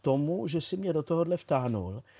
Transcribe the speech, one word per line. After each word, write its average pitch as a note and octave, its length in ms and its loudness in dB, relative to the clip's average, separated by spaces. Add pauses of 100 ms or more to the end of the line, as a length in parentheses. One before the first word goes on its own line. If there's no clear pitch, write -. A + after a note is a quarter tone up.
tomu, D3 480 2
že D#3 120 -2
si - 160 -4
mě F#3+ 160 0
do D#3 100 2
tohohle E3+ 340 0
vtáhnul, A#2 680 -2 (180)